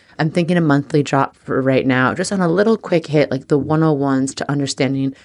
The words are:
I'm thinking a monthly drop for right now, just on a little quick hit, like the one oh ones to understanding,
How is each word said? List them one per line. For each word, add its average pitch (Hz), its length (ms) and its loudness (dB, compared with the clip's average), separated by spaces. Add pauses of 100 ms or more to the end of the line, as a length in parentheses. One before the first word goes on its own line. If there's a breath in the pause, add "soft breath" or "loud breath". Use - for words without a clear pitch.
(200 soft breath)
I'm 151 100 0
thinking 175 280 0
a 170 40 2
monthly 143 400 2
drop 135 360 -2
for - 240 -4
right 131 240 2
now, 127 280 2
just 180 200 -4
on 190 80 -2
a 175 80 0
little 208 280 2
quick - 300 -2
hit, 147 240 2
like 135 160 -6
the 151 100 2
one 156 260 0
oh 156 100 2
ones 135 420 -2
to - 160 -6
understanding, 135 720 -2